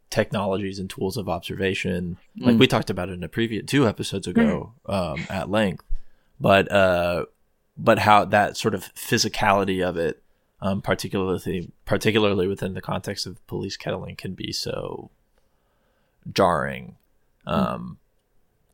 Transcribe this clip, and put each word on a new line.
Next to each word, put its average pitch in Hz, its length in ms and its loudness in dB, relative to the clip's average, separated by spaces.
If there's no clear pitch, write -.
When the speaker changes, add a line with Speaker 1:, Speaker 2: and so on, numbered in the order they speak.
Speaker 1:
technologies 101 680 -2
and 95 100 -8
tools 95 300 -4
of 92 100 -6
observation. 90 880 -4
Like 123 180 4
Speaker 2:
Mm. - 20 4
Speaker 1:
we 131 80 8
talked - 240 0
about 92 200 -4
in 90 100 -10
the 82 80 -8
previous 113 380 -2
two 139 220 2
episodes 98 380 -4
ago, 92 460 0
Speaker 2:
Mm. - 80 -4
Speaker 1:
um, 90 340 -4
at 92 220 -6
length, 101 340 0
but, 98 320 6
uh, 87 540 4
but 107 240 4
how 104 240 8
that 101 320 2
sort 107 180 0
of - 200 -8
physicality 98 920 2
of 87 120 -2
it, 82 240 -2
um, 95 180 -2
particularly, 92 880 -2
particularly 101 640 2
within 95 260 -4
the 92 80 -10
context 92 460 -6
of 90 200 -16
police 101 300 -8
kettling, - 400 -8
can - 180 -10
be - 180 -10
so - 580 -8
jarring. 69 640 0
Speaker 2:
Mm. - 60 -4
Speaker 1:
Um, - 460 -2